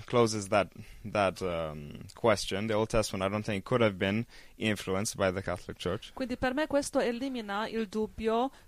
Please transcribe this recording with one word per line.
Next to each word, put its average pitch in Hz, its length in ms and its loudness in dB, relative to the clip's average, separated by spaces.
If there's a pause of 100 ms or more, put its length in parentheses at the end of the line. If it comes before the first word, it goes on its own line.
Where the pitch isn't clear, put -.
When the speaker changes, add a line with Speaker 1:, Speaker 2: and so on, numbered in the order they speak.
Speaker 1:
closes 110 440 4
that, 98 220 4 (400)
that, 95 300 2
um, 78 560 -4 (160)
question. 104 540 2
The 110 60 0
Old 107 160 2
Testament, 104 380 2
I 98 60 0
don't 107 100 -2
think, 101 200 -2
could 123 180 2
have 104 140 6
been 98 280 2 (340)
influenced 101 600 0
by 95 140 4
the 95 100 -4
Catholic 90 380 -6
Church. - 340 -4
Speaker 2:
Quindi 254 240 -6
per 254 160 -2
me 302 140 0
questo 285 320 0
elimina 233 680 -2
il 226 200 -2
dubbio 220 640 0 (160)